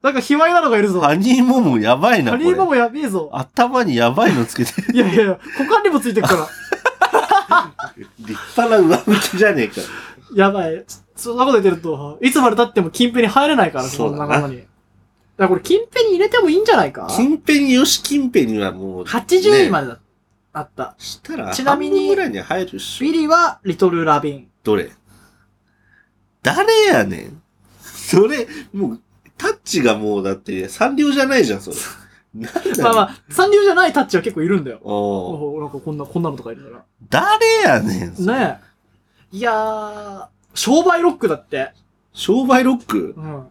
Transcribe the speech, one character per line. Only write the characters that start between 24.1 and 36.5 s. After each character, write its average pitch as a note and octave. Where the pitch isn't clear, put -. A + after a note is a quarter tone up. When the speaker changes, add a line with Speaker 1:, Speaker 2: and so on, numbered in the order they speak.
Speaker 1:
ビ D3
ン。 C3+
Speaker 2:
ど G#2+
れ？ E2+
誰 G#4+
や C3+
ね F#2+
ん？ -
そ -
れ、 C4+
も G3+
う、 A#3
タ -
ッ -
チ -
が A2
も G#2
う -
だ G2
っ -
て、 F#2+
サ -
ン C#4
リ D4
オ C#4+
じ C4+
ゃ C4
な C4+
い F#3+
じ A2
ゃ G2+
ん、 G2
そ F2+
れ。 -
な A2+
ん -
だ F4+
よ。 -
Speaker 1:
ま A#3
あ A3+
ま A3
あ、 -
サ F#4
ン G#4
リ G#4
オ G4+
じ G4+
ゃ D#4+
な F4+
い -
タ C#4+
ッ -
チ -
は E3
結 G#3+
構 D#3+
い E3
る F#3+
ん -
だ B2+
よ。 G#2
Speaker 2:
お G#2
う。 D3
Speaker 1:
お -
う、 D3+
な D3
ん C#3+
か C#3
こ D#3
ん D3+
な、 C#3+
こ D#3
ん E3+
な E3
の C#3
と -
か A2+